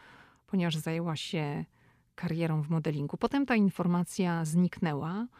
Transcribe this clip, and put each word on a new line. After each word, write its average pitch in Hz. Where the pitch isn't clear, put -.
ponieważ 175
zajęła 165
się 156
karierą 160
w 147
modelingu. 151
Potem 277
ta 247
informacja 175
zniknęła, 170